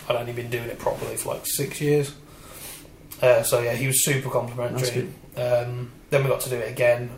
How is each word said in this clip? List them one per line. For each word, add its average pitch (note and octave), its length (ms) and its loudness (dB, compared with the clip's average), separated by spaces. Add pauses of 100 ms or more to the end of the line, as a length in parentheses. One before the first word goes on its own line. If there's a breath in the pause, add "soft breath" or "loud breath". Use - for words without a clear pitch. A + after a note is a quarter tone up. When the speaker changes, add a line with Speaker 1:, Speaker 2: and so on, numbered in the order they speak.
Speaker 1:
I'd B2 80 0
only A#2 160 -4
been A#2+ 180 -6
doing A#2+ 180 -2
it A2+ 100 -10
properly A2+ 380 -4
for, - 180 -4
like, - 120 -10
six - 340 -4
years. D3 340 2 (1080 loud breath)
Uh, B2+ 200 8
so B2 180 2
yeah, A#2 140 0
he B2 120 -2
was C3 180 2
super C3+ 260 0
complimentary. A#2+ 480 -2
Speaker 2:
That's B2+ 120 0
good. B2 220 -4 (240)
Speaker 1:
Um, B2 560 0 (180)
then C#3 140 4
we C3+ 60 2
got A#2 100 2
to B2+ 100 -4
do B2+ 60 -2
it A2 140 -4
again. A#2+ 480 2